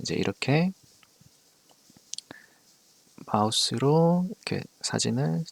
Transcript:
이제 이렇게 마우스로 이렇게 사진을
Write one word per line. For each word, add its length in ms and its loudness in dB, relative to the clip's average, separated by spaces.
이제 160 -4
이렇게 560 0
마우스로 1040 2
이렇게 340 -6
사진을 720 -2